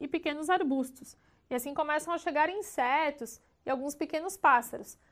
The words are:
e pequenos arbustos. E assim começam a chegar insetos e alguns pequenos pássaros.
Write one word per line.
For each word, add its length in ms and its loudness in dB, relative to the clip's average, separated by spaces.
e 80 -6
pequenos 420 -2
arbustos. 640 0
E 60 -4
assim 180 -2
começam 400 0
a 60 0
chegar 320 2
insetos 920 0
e 60 -4
alguns 240 -2
pequenos 420 -4
pássaros. 640 2